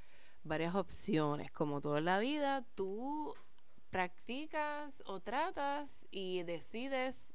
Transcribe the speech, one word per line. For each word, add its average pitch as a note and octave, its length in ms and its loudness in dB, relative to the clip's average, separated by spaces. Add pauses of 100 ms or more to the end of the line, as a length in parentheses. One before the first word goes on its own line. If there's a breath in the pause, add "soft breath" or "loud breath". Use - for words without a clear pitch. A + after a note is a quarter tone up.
(440 loud breath)
varias D#3+ 320 2
opciones. D3+ 720 2
Como D3 300 2
todo D3 180 2
en D#3 60 4
la F#3 160 6
vida, C#4 440 2 (120)
tú B3 580 -2 (560)
practicas D4 1160 -2
o F#3+ 120 -2
tratas C#4+ 920 0
y F3+ 320 0
decides B3+ 920 -2